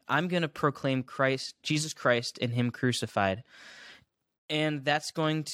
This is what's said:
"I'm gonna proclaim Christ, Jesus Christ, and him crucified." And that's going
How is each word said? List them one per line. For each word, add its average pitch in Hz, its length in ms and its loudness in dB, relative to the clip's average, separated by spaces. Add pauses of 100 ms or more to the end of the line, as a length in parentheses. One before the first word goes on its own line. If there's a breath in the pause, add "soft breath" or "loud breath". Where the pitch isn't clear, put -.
"I'm 151 200 0
gonna 170 200 0
proclaim 135 560 0
Christ, 135 600 -2
Jesus 151 300 -2
Christ, 120 480 0
and 120 120 0
him 120 180 0
crucified." 110 720 0 (1040 loud breath)
And 151 360 0
that's 151 260 0
going 156 320 0 (100)